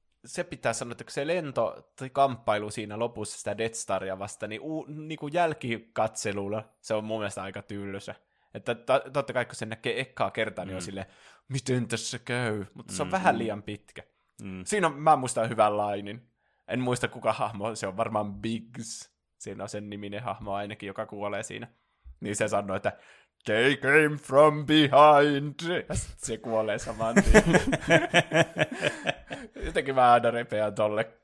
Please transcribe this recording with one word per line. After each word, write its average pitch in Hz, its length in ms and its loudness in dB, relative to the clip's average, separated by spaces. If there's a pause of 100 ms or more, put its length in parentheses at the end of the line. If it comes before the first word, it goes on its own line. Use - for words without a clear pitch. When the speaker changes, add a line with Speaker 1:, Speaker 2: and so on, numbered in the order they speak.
(260)
Speaker 1:
se 175 180 -8
pitää 123 300 -4
sanoa, 120 180 -8
että 117 120 -14
kun - 80 -18
se 147 160 -6
lento, 151 680 -4
tai 131 140 -12
kamppailu 113 600 0
siinä 104 280 -8
lopussa 113 380 -6
sitä 101 200 -6
Death 113 180 -4
Staria 95 440 -4
vastaan, 101 300 -10
niin 107 120 -10
u-, 156 260 -8
niinku 151 400 -10
jälkikatselulla 113 1400 -4 (120)
se - 120 -6
on 110 120 0
mun 110 140 -6
mielestä 98 240 -6
aika 98 180 -10
tylsä. 101 540 -10 (380)
Että 117 220 -6
ta-, 127 260 2 (120)
totta 135 200 -2
kai, 120 120 -2
kun - 100 -12
sen 110 140 -8
näkee 113 300 -4
ekkaa 113 320 -4
kertaa, 107 340 -4
niin 95 100 -10
on 92 60 -8
Speaker 2:
Mm. 87 40 -10
Speaker 1:
silleen, 95 200 -10 (440)
"Miten 127 380 -2
tässä 113 320 -6
käy?" 113 540 -4
Mutta - 200 -16
se 185 80 -6
on 143 60 -2
Speaker 2:
Mm. - 40 -8
Speaker 1:
vähän 180 280 2
liian 107 240 -4
pitkä. - 400 -14 (380)
Speaker 2:
Mm. 92 240 -10
Speaker 1:
Siinä 196 220 0
on, 156 120 -2
mä 156 160 6
muistan 123 340 -2
hyvän 107 280 2
lainin. 104 520 -6 (380)
En 120 120 -2
muista, 127 280 -2
kuka 113 260 -2
hahmo, 107 420 -4
se 104 120 -6
on 95 100 -6
varmaan 107 360 -2
Biggs. 113 800 -10 (260)
Siinä 98 260 -12
on 104 60 -8
sen 104 200 -10
niminen 104 340 -10
hahmo 101 300 -8
ainakin, 104 340 -6
joka 104 180 -8
kuolee 104 380 -6
siinä. 110 240 -12 (520)
Niin 104 160 -6
se 107 120 0
sanoo, 101 280 -2
että 101 220 -2 (480)
"They 120 300 4
came 147 420 4
from 147 480 6
behind." 147 1200 6
Ja - 60 -4
sit - 240 -8
se 113 180 -6
kuolee 110 420 0
saman 113 360 -2
tien. - 280 10 (2000)
<laughs> - 100 -10
Jotenkin 135 300 -4
mä 123 180 8
aina 120 180 6
repeän 107 440 -2
tolle 107 380 0 (100)